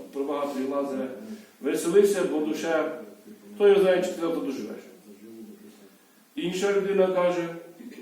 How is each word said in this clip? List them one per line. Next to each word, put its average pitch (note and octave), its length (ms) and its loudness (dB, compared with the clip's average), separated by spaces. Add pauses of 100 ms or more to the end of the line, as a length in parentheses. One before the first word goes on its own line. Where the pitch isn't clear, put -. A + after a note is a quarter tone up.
(120)
про C#3 120 -4
багатого C#3 440 -4
Лазаря. C3+ 400 -4 (520)
Веселися, F3 640 2
бо D3+ 140 -2
душа, D3+ 600 -2 (560)
хто G3+ 140 6
його G3 120 8
знає, F3+ 220 4
чи - 60 -2
ти D#3+ 120 -6
завтра E3 200 -2
доживеш. A2+ 400 -8 (1500)
Інша F#3 380 -2
людина F#3+ 340 4
каже, F3 420 0 (540)